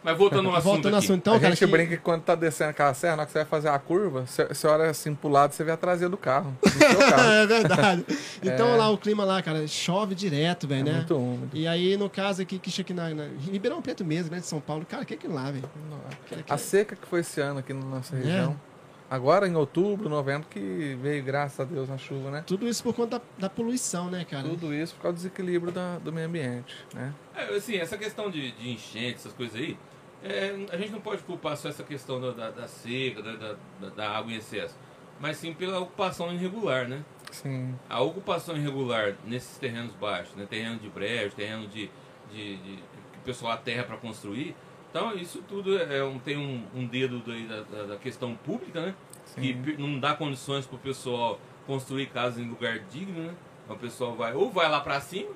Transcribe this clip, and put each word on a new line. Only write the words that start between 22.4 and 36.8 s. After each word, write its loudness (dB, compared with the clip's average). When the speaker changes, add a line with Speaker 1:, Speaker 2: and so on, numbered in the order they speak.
Speaker 2:
Tudo -2
isso -2
por 0
conta -2
da, -8
da -2
poluição, -2
né, -4
cara? -6
Speaker 3:
Tudo -4
isso -4
por -18
causa 0
do -6
desequilíbrio -4
da, -4
do -8
meio -4
ambiente, -6
né? -8
Speaker 1:
É, -6
assim, -2
essa -4
questão -6
de, -6
de -10
enchente, -6
essas -16
coisas -8
aí, -6
É, -4
a -6
gente -6
não -10
pode -6
culpar -6
só -8
essa -10
questão -8
da, -4
da, -8
da -12
seca, -6
da, -8
da, -10
da, -10
da -4
água -4
em -6
excesso, -8
mas -6
sim -8
pela -4
ocupação -4
irregular, -2